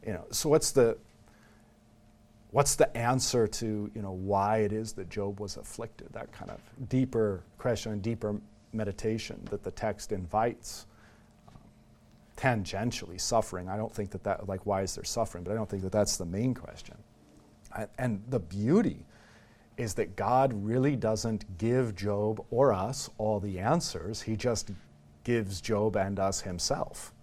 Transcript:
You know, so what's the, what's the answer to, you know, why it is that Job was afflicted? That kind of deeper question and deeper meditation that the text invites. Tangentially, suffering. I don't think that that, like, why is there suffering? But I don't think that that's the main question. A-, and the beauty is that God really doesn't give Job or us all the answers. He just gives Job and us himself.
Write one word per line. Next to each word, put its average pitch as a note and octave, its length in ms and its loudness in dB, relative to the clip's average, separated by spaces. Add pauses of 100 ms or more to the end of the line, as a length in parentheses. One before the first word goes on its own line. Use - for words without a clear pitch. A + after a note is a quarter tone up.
You A2 60 -4
know, E2+ 180 -6
so - 180 -2
what's D#3 220 6
the, A#2 260 6 (1600)
what's - 240 6
the - 200 6
answer B2 520 4
to, G#2+ 460 -4
you A2+ 60 -6
know, G2 120 -6
why G2 460 2
it G#2 140 2
is A2 200 -4
that F#2+ 180 -10
Job G2+ 300 -4
was G2+ 160 -8
afflicted? - 560 -12
That - 200 -12
kind - 200 -12
of - 80 -12 (280)
deeper A2+ 540 2 (160)
question A#2 340 -2
and G#2 80 -4
deeper G#2+ 360 -2 (360)
meditation G#2+ 800 -4
that G2+ 140 -6
the F#2+ 80 -6
text - 400 -4
invites. A2 760 -2 (1500)
Tangentially, G2+ 840 0
suffering. F#2 480 0
I G2 80 -4
don't G#2+ 160 -4
think G2+ 200 -4
that F2+ 100 -8
that, G2 260 -2
like, F#2+ 160 -4
why G2 180 2
is F#2+ 120 -4
there G#2 100 -10
suffering? A2 380 -4
But F2+ 100 -4
I - 40 0
don't A2 120 -4
think G2 140 -4
that F#2+ 80 -4
that's G#2 260 4
the F2+ 80 -4
main G#2+ 300 0
question. - 420 -12 (800)
A-, A2 120 -4 (100)
and A2+ 300 0
the B2+ 100 0
beauty G#2 680 2 (720)
is A2+ 180 -4
that F#2+ 200 -2
God B2 380 4
really A#2+ 420 2
doesn't A2 640 -2
give A#2 380 2
Job G#2 540 0
or B2+ 220 6
us G2 460 -2
all G#2+ 220 2
the G2 180 -4
answers. G#2+ 640 0
He A2+ 140 -2
just A2 340 0 (540)
gives G#2+ 360 0
Job G#2+ 360 2
and G2 240 0
us F#2+ 200 2
himself. - 720 -4 (100)